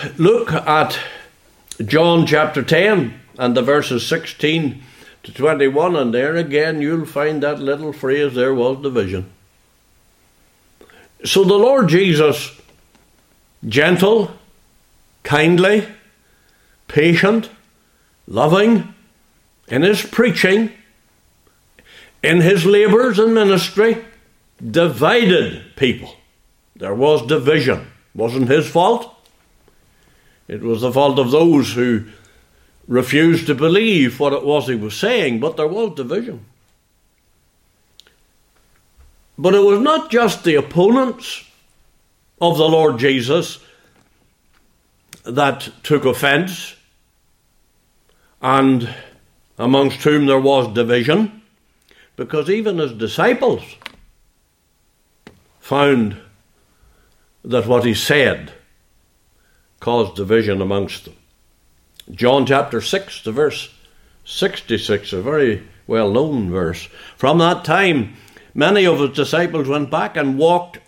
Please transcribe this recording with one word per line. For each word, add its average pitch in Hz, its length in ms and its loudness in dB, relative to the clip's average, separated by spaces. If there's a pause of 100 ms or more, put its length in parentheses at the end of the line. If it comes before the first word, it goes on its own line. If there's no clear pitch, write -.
(200)
look 208 340 0
at 156 460 -2 (840)
John 165 440 2
chapter 151 340 0
ten 165 580 0 (200)
and 123 180 0
the 123 60 0
verses 139 420 -2
sixteen 156 800 -4 (400)
to - 100 -20
twenty-one, 147 600 0
and 123 180 -2
there 139 220 -2
again 156 480 -2
you'll 160 240 -4
find 147 340 -4
that 147 180 -4
little 143 340 -6
phrase, 139 420 -2
"There 127 180 0
was 131 300 -2
division." 98 480 -4 (1900)
So 196 180 2
the 190 120 4
Lord 233 340 4
Jesus, 156 640 2 (1160)
gentle, 175 720 2 (840)
kindly, 175 640 2 (1000)
patient, 175 600 2 (800)
loving, 180 640 2 (760)
in 131 140 -2
his 202 200 2
preaching, 214 680 0 (1500)
in 160 160 2
his 175 260 2
labours 208 540 4
and 226 140 2
ministry, 214 720 2 (640)
divided 170 1040 0
people. - 400 -4 (640)
There 95 180 -6
was 135 320 0
division. 135 640 0 (240)
Wasn't 120 320 -2
his 151 220 2
fault. 202 440 0 (1300)
It 107 140 -12
was 113 180 -2
the - 140 -2
fault 139 260 2
of 123 100 2
those 143 440 2
who 120 320 0 (800)
refused 151 600 2
to 147 60 0
believe 165 640 2
what 143 140 0
it 139 140 -4
was 143 220 0
he 127 80 -4
was 107 200 -8
saying, 170 460 -2
but 160 160 -4
there 156 100 -2
was 202 260 -6
division. 143 520 -10 (3000)
But 180 180 2
it 202 40 6
was 202 220 4
not 311 280 0
just 226 360 0
the 160 100 2
opponents 220 880 0 (960)
of 170 180 0
the 156 120 4
Lord 156 280 2
Jesus 135 600 -2 (1700)
that 135 440 -2 (140)
took 143 220 0
offence, 143 720 -2 (1600)
and 131 540 0 (640)
amongst 135 460 0
whom 151 240 2
there 135 120 2
was 131 340 2
division, 123 680 0 (720)
because 147 360 -4
even 208 260 -2
his 139 160 -4
disciples 160 720 -2 (2000)
found 135 560 0 (1300)
that 117 220 -2
what 120 180 2
he 117 120 0
said 113 580 -2 (1300)
caused 117 360 -2
division 101 460 0
amongst 98 440 -6
them. - 100 -20 (960)
John 123 340 2
chapter 135 340 -2
six, - 440 -8
the 220 80 -8
verse 143 380 -4 (540)
sixty-six, - 920 -6
a 92 80 -6
very 127 420 -2 (240)
well-known 113 640 -2
verse. 85 360 -4 (300)
"From 151 220 2
that 170 260 0
time, 160 480 0 (400)
many 185 320 2
of 151 140 2
his 139 160 -2
disciples 156 520 -2
went 143 220 -4
back 180 260 -6
and 135 220 -2
walked 175 400 0 (100)